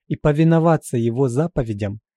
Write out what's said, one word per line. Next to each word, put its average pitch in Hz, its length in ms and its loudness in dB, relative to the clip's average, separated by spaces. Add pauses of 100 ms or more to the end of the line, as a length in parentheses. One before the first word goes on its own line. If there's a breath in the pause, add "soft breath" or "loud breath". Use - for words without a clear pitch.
и 160 100 -6
повиноваться 160 800 2
Его 117 320 0
заповедям, 110 720 -4 (160)